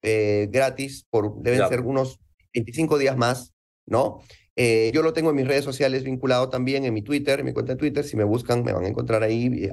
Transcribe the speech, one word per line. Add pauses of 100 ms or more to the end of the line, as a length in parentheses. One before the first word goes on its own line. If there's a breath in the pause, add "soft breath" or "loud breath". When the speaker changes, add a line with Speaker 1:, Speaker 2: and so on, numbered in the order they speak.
Speaker 1:
eh,
gratis,
por,
deben
Speaker 2:
Ya.
Speaker 1:
ser
unos (340)
veinticinco
días
más. (360)
¿no? (340 loud breath)
Eh,
yo
lo
tengo
en
mis
redes
sociales
vinculado
también,
en
mi
Twitter,
en
mi
cuenta
de
Twitter.
Si
me
buscan,
me
van
a
encontrar
ahí,
y